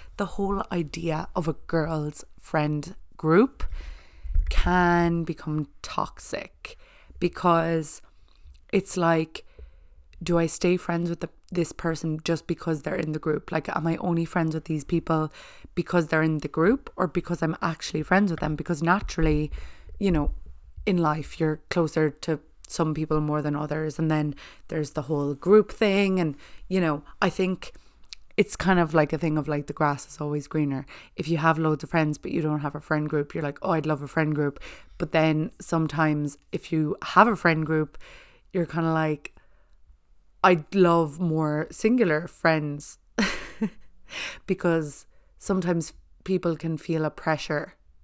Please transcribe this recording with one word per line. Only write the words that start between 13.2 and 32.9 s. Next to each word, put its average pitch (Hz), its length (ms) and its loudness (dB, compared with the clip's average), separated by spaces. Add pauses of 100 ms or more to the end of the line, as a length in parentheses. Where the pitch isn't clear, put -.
Like, - 260 -2
am 156 120 0
I 165 80 0
only 165 280 0
friends 160 300 0
with 160 120 -6
these 156 180 -4
people 160 480 0 (420)
because 175 320 0
they're 156 160 2
in 160 160 2
the 147 100 -6
group 190 460 2
or - 140 0
because 175 340 -4
I'm 160 180 0
actually 156 440 -4
friends 196 260 4
with 160 80 -4
them? 151 160 -2
Because 151 260 -4
naturally, 160 720 2 (480)
you 196 140 2
know, 151 180 4 (560)
in 185 120 2
life, 156 420 -2
you're 156 280 0
closer 156 420 2
to 147 280 -4 (300)
some 160 260 0
people 151 260 0
more 151 220 -2
than 147 140 -2
others. 151 420 -4
And 165 100 0
then 151 280 0 (320)
there's 151 240 -4
the 151 100 -4
whole 143 320 -2
group 202 380 6
thing. 196 480 2
And, 156 160 0 (320)
you 185 120 0
know, 151 220 0 (180)
I 196 80 2
think 185 440 -2 (640)
it's - 200 2
kind 180 240 4
of 156 140 0
like 151 180 4
a 156 60 -2
thing 156 200 0
of, 143 80 -2
like, 147 220 -4
the 143 40 -8
grass 147 360 -2
is - 120 -14
always 147 280 -4
greener. 139 380 -2 (280)
If - 140 -6
you 165 80 2
have 160 200 4
loads 156 280 0
of - 60 -14
friends, 156 280 0
but - 140 -8
you 160 100 0
don't 151 240 -2
have 139 80 -4
a 151 60 -8
friend 151 280 -2